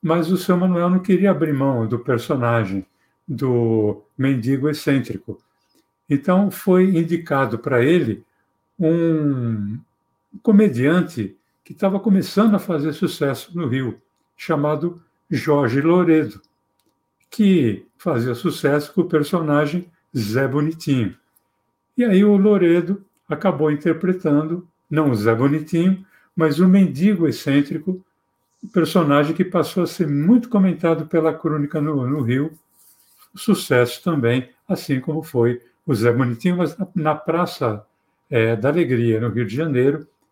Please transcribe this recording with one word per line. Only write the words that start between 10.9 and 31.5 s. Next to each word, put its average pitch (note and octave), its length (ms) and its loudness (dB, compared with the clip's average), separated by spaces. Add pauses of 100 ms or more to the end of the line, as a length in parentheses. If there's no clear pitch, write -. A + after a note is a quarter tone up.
que - 80 -20
estava G3 280 -2
começando G3+ 560 2
a - 20 0
fazer D#3 340 -4
sucesso D3 640 -4
no E3 120 -4
Rio, B2 320 -4 (360)
chamado D3+ 640 -4 (300)
Jorge C#3 500 0
Loredo, D#3 600 2 (880)
que E3 560 2 (100)
fazia B2+ 380 -2
sucesso D3 580 -2
com F#3 100 0
o F3 60 -2
personagem D3+ 840 0 (260)
Zé A#2 320 -2
Bonitinho. D3 680 -2 (800)
E A#3+ 80 2
aí G3+ 200 4
o G#3 120 4
Loredo F3+ 680 2 (240)
acabou D#3 420 0
interpretando, D#3+ 960 -2 (240)
não D3 200 2
o B2 40 2
Zé A2 200 2
Bonitinho, D#3 680 0 (300)
mas D#3 240 0
o F#3 80 4
mendigo F3+ 600 4
excêntrico, D3 760 -2 (680)
personagem D#3 640 2
que F#3 100 0
passou F3 400 -2
a - 20 -4
ser D#3+ 220 -4
muito E3+ 400 2
comentado E3 580 0
pela D#3+ 260 0
crônica D3+ 480 -4